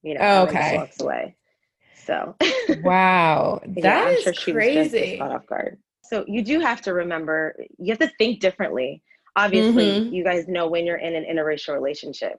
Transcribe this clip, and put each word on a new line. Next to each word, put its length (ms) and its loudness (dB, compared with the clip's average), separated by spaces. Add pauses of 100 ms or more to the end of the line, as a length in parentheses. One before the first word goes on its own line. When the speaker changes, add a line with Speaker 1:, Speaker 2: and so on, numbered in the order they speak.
Speaker 1:
You 120 -6
know, 80 -6
Speaker 2:
Oh, 240 6
Speaker 1:
and 20 -2
then 80 -2
just 120 0
Speaker 2:
okay. 100 0
Speaker 1:
walks 220 -8
away. 360 -4 (680)
So 340 -4
<laughs> 420 0
Speaker 2:
Wow. 840 4
Speaker 1:
Yeah, 160 -6
Speaker 2:
That 240 4
Speaker 1:
I'm 80 4
Speaker 2:
is 80 2
Speaker 1:
sure 100 0
she 200 -4
was 120 2
just 300 2
as 80 2
Speaker 2:
crazy. 160 -4
Speaker 1:
caught 140 -6
off 140 -10
guard. 320 -6 (260)
So 220 -4
you 160 -2
do 180 0
have 220 0
to 120 -2
remember, 600 -2 (240)
you 140 -2
have 60 -2
to 180 2
think 240 0
differently. 600 -2 (340)
Obviously, 500 4
Speaker 2:
Mm-hmm. 280 0
Speaker 1:
you 100 -2
guys 240 0
know 200 -2
when 180 0
you're 100 -2
in 180 -6
an 160 -4
interracial 440 -2
relationship 640 -6